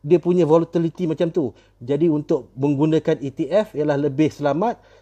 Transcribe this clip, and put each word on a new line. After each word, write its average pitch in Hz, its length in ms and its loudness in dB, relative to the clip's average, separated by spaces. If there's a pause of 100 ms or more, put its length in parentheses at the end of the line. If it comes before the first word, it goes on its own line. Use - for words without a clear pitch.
dia 160 160 2
punya 170 320 2
volatility 165 560 0
macam 165 240 -2
tu. 151 240 -4 (240)
Jadi, 143 320 0
untuk 147 480 -2
menggunakan 151 640 0
E 139 80 -6
T 160 200 -6
F 208 280 -2
ialah 147 240 0
lebih 147 320 0
selamat, 156 480 -2 (200)